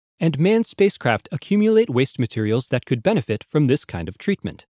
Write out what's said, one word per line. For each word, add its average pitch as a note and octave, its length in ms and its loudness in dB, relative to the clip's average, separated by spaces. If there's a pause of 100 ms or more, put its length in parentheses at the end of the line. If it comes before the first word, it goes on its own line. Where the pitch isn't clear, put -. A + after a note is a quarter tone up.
(200)
and D3+ 200 0
manned A3 260 2
spacecraft - 640 -2
accumulate G#3+ 560 2
waste C3 300 0
materials A2+ 520 -2
that - 180 -2
could A#2+ 160 -2
benefit F3 400 0
from D3+ 240 0
this C#3 180 2
kind E2+ 240 -8
of - 80 -16
treatment. - 580 -6